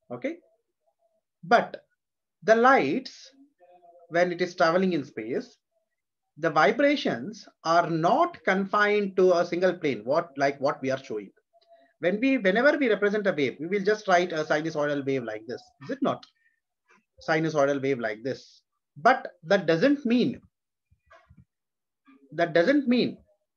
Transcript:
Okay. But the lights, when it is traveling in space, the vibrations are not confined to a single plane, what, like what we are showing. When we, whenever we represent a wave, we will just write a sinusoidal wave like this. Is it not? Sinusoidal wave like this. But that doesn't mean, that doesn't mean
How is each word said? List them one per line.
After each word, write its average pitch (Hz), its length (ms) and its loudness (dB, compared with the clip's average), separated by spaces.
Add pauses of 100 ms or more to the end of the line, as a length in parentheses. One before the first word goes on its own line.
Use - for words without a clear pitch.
(120)
Okay. 277 260 -8 (1080)
But 196 400 0 (600)
the 214 120 6
lights, 233 760 2 (800)
when 175 220 0
it 170 100 -8
is 175 140 -4
traveling 180 380 2
in 139 120 -4
space, 127 520 -10 (800)
the 160 120 -2
vibrations 196 1000 0 (160)
are 165 260 2
not 208 540 0
confined 202 720 0
to 185 220 4
a 175 80 2
single 175 280 0
plane, 131 300 -4
what, 156 340 -2
like 139 220 -2
what 143 220 -4
we 131 80 -4
are 131 140 -6
showing. 107 280 -10 (680)
When 180 200 -2
we, 269 180 0
whenever 240 400 2
we 269 120 0
represent 202 380 0
a 180 60 0
wave, 139 260 -2
we 156 80 -8
will 196 160 -4
just 208 240 -2
write 180 260 2
a 156 100 -4
sinusoidal 151 600 -2
wave 135 180 -4
like 110 240 -12
this. 113 140 -10 (220)
Is 165 80 -12
it 269 100 -8
not? 160 240 -4 (1000)
Sinusoidal 147 540 0
wave 135 180 -2
like 110 240 -6
this. - 380 -10 (360)
But 240 300 2 (160)
that 180 240 0
doesn't 226 380 2
mean, 220 360 0 (1900)
that 165 200 -2
doesn't 240 340 2
mean 214 300 0 (400)